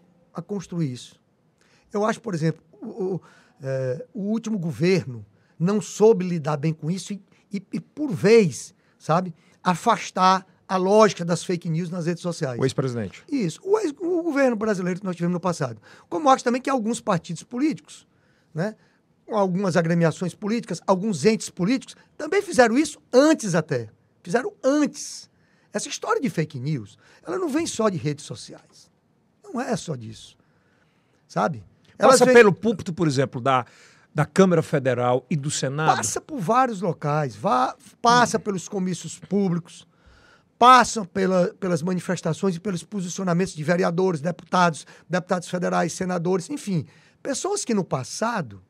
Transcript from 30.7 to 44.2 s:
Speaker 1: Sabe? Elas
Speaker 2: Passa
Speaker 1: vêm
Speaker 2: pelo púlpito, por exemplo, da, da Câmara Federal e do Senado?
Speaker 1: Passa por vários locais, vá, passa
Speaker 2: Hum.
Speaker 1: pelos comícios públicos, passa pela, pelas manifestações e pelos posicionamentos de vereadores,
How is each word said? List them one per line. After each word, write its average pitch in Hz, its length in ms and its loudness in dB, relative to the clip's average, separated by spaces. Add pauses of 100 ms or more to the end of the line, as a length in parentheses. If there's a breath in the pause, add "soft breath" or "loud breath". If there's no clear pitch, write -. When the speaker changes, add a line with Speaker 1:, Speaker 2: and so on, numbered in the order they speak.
Speaker 1:
Sabe? 165 360 -2 (340 soft breath)
Elas 240 180 8
Speaker 2:
Passa 247 100 6
Speaker 1:
vêm 247 80 6
Speaker 2:
pelo 226 200 10
púlpito, 208 380 -4
por 165 160 0
exemplo, 135 320 -2
da, 127 260 0 (480 soft breath)
da 147 120 0
Câmara 180 380 4
Federal 123 640 0
e 170 60 -2
do 143 160 -4
Senado? 143 460 0
Speaker 1:
Passa - 220 -4
por 294 200 0
vários 226 420 0
locais, 151 540 -2
vá, 233 400 0 (260)
passa 233 360 4
Speaker 2:
Hum. - 40 -2
Speaker 1:
pelos 196 260 -6
comícios 185 520 -6
públicos, 180 680 -2 (680 soft breath)
passa 240 480 8
pela, 185 540 0
pelas 175 240 -2
manifestações 180 720 -2
e 170 40 -8
pelos 180 240 -6
posicionamentos 185 720 -4
de 151 100 -10
vereadores, 175 580 0